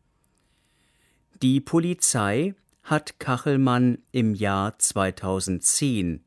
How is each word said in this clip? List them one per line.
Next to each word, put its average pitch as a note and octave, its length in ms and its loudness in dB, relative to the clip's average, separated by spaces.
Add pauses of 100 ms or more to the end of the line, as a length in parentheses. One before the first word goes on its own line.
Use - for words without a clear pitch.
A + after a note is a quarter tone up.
(1400)
Die C3 200 2
Polizei E3 920 0 (300)
hat - 360 -4
Kachelmann B2 760 2 (160)
im A2+ 200 2
Jahr G2 460 -2
zweitausendzehn F#2+ 1500 -2